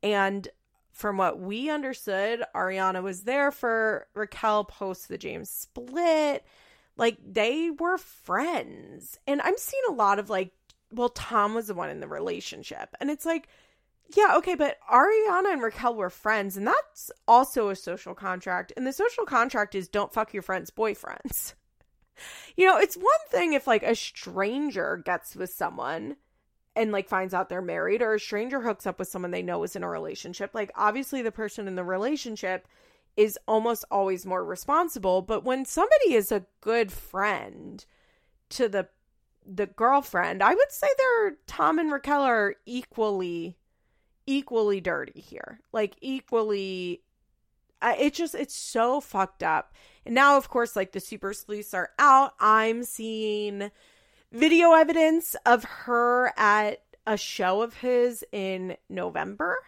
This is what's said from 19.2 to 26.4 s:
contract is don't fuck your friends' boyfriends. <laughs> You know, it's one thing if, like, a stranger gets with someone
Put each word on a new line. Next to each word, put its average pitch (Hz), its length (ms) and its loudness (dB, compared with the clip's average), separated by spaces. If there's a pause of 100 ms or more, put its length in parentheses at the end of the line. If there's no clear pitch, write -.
contract 233 500 0
is 190 140 -6
don't 202 240 -2
fuck 220 200 -4
your 196 100 -8
friends' - 280 -6
boyfriends. - 880 -6
<laughs> - 60 -20 (920)
You 370 140 6
know, 370 100 6
it's - 160 4
one 359 120 -2 (220)
thing 339 260 2
if, 277 120 0
like, 220 160 4
a 226 140 2
stranger 196 1080 -4
gets - 300 -4
with 185 160 -8
someone 160 640 -6 (640)